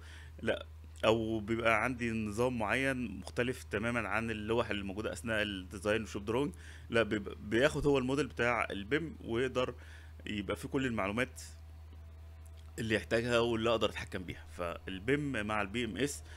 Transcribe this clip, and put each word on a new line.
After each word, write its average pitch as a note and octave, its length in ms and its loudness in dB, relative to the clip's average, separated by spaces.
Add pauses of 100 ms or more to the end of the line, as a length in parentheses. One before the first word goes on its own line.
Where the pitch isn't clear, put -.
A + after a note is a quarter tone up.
(420)
لأ، - 240 0 (400)
أو A2+ 340 6
بيبقى A2+ 440 4
عندي A#2+ 280 0
نظام A2+ 480 2
معين B2 600 0
مختلف B2 440 -2
تماما A2 460 0
عن A2+ 220 0
اللوح G#2+ 380 0
اللي G2+ 140 0
موجودة G2 300 -2
أثناء G#2 280 0
الديزاين G#2 600 0
والشوب G#2 240 -6
دروينج، B2 280 0 (360)
لأ، A2+ 140 6
بيبقى، G#2 380 0
بياخد C3+ 460 4
هو C#3+ 100 6
الموديل C3+ 300 2
بتاع A#2+ 440 2
ال G3 120 -4
بيم D#3+ 400 -2
ويقدر B2 500 0 (520)
يبقى G2 300 -2
فيه - 140 -8
كل C3 160 0
المعلومات A2 560 0 (1400)
اللي A2 160 2
يحتاجها A#2 440 4
واللي A2+ 300 4
أقدر A2 200 4
أتحكم - 340 -6
بيها. D#2+ 220 -8 (120)
فال F2 420 -4
بيم B2+ 480 0
مع G#2+ 140 0
ال G2+ 60 0
بي A#2 180 -2
إم G#2 120 -4
إس C#3 260 -2 (140)